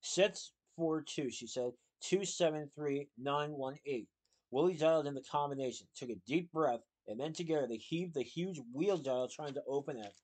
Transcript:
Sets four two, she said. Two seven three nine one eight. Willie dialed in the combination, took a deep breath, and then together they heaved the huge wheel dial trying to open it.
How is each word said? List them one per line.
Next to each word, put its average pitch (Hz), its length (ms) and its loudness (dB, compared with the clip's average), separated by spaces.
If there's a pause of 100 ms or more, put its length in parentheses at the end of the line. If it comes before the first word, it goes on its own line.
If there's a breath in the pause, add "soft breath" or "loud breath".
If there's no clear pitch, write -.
Sets - 500 2 (240)
four 160 260 2
two, 143 280 -4
she 113 160 -8
said. 123 260 -2 (280)
Two 190 240 2
seven 156 500 2
three 143 420 -2
nine 143 360 0
one 139 340 -4
eight. 131 220 -4 (420)
Willie 165 260 4
dialed 156 300 4
in 143 80 -2
the 131 80 -6
combination, 135 720 -2
took 123 160 -8
a 110 60 -2 (100)
deep 175 260 0
breath, 143 280 4 (280)
and 107 100 -6
then 151 140 -4
together 156 340 2
they 117 100 -2
heaved 165 380 -4
the 139 80 0
huge 170 380 -4 (120)
wheel 180 260 2
dial 127 300 0
trying 143 260 -6
to 139 120 -6
open 139 320 -2
it. 104 260 -10